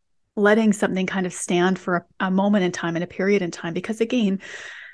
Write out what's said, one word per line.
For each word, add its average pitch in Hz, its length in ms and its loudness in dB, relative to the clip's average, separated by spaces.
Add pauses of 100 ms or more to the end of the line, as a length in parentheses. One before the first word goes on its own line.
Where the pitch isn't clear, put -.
(340)
letting 214 380 4
something 185 340 -2
kind 185 180 -4
of 175 80 -6
stand 180 460 0
for 180 180 -2 (220)
a, 196 80 -2
a 185 60 0
moment 196 320 2
in 175 80 0
time 170 240 -4
and 170 80 -2
a - 20 -8
period 196 360 0
in 170 100 -4
time. 170 220 -8
Because 185 260 -4
again, 226 400 0 (540)